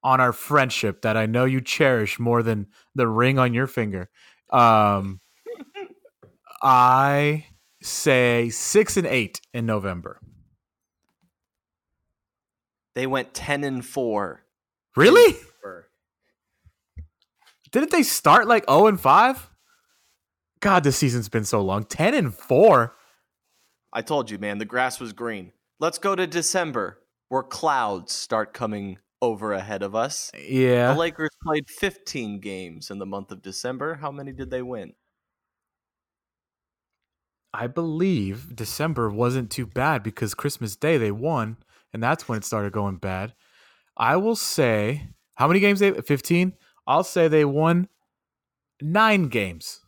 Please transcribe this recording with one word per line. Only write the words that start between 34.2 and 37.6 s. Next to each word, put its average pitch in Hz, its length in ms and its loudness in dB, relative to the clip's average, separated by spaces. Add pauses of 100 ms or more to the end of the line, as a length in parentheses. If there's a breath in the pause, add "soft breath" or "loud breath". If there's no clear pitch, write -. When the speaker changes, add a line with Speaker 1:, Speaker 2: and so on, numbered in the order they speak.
Speaker 2:
did 127 180 -12
they 127 120 -6
win? 120 300 -12 (2500)
Speaker 1:
I 117 120 -6